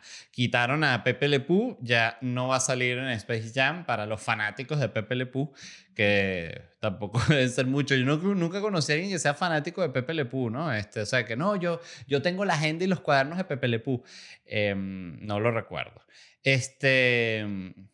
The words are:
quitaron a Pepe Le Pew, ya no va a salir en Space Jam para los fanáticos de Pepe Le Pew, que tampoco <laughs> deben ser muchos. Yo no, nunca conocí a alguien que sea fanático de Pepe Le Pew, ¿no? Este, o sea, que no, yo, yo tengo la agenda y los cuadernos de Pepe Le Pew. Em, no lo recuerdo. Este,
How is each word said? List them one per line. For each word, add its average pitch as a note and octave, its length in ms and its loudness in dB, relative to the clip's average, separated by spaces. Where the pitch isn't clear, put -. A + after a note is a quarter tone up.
quitaron B2 540 2
a B2+ 180 2
Pepe B2+ 240 2
Le C#3+ 140 2
Pew, G#3 400 0
ya A#2 400 2
no B2+ 260 -2
va C3 80 2
a B2+ 60 2
salir B2 360 0
en C3 120 -4
Space A2+ 440 -4
Jam C#3+ 320 0
para A2 200 -2
los G#2+ 160 -4
fanáticos A2+ 580 -2
de B2 80 2
Pepe A2 280 -4
Le B2+ 100 -2
Pew, C3+ 260 -6
que G2 680 2
tampoco G#2 400 -4
<laughs> - 80 2
deben C3 220 4
ser B2+ 160 0
muchos. C3+ 320 2
Yo B2+ 80 2
no, D3 100 2
nunca F3+ 460 0
conocí E3+ 320 0
a - 20 2
alguien F#3+ 160 -2
que F3 80 -2
sea C#3+ 140 2
fanático E3+ 480 -2
de E3 80 0
Pepe C3+ 240 -2
Le D#3 100 0
Pew, B2+ 260 -2
¿no? A#2 240 -2
Este, G#2+ 280 -4
o G#2 40 -2
sea, A#2+ 200 0
que A2+ 100 -6
no, G3 220 0
yo, E3+ 240 -2
yo C#3 140 0
tengo F#3 240 -2
la F3+ 80 2
agenda D#3+ 320 0
y - 20 2
los F#3 140 2
cuadernos D3 360 2
de F#3 60 -4
Pepe C3+ 240 -2
Le A#2 120 2
Pew. B2 220 -2
Em, F#2+ 800 -4
no G#2 160 -2
lo A#2 100 2
recuerdo. F2+ 500 -8
Este, B2 1040 2